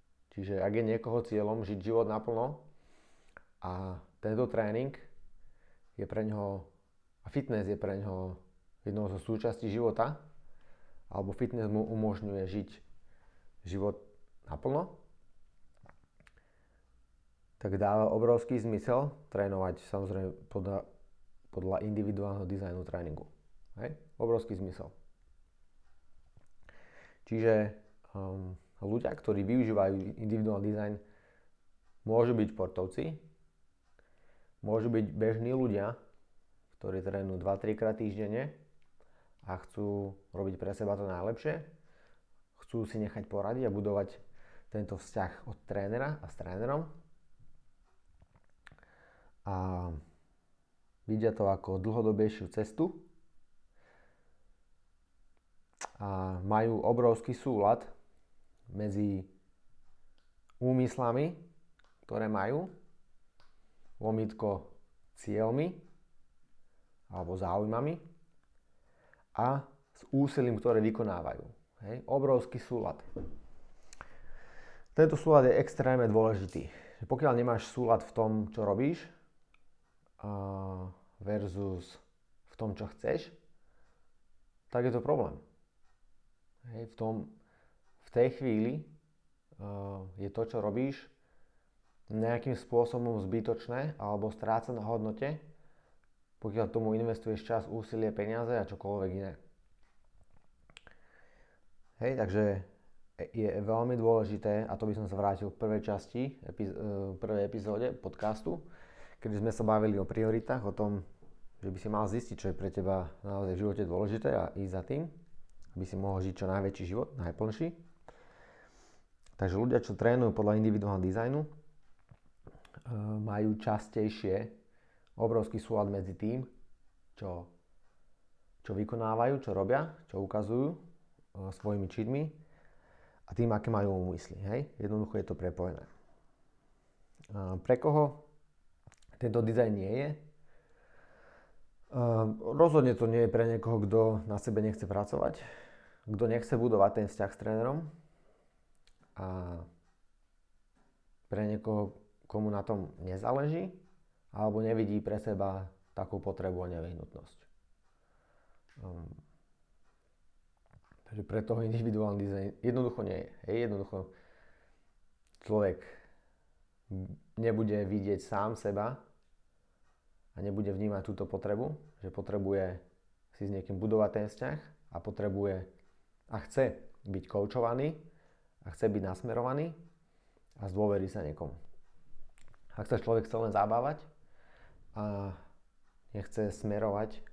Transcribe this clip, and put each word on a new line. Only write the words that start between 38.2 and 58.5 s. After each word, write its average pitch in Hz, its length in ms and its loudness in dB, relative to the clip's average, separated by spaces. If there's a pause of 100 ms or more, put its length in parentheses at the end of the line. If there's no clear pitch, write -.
a 95 80 -6
chcú 101 640 -4 (160)
robiť 95 240 -2
pre 98 160 -4
seba 101 240 0
to 101 80 -4
najlepšie, 110 560 -4 (1040)
chcú 110 240 -4
si 113 80 -6
nechať 107 320 -4
poradiť 107 400 -2
a 98 40 -2
budovať 101 440 0 (560)
tento 104 240 -4
vzťah - 480 -6
od 104 160 -12
trénera 120 560 -4
a - 80 -14
s - 80 -14
trénerom. 131 560 -4 (2500)
A 92 480 -2 (1160)
vidia 107 280 2
to 101 160 4
ako 95 320 0
dlhodobejšiu 107 720 2
cestu 110 400 0 (3000)
a 95 480 -2
majú 110 320 6
obrovský 117 560 4
súlad 113 480 4 (880)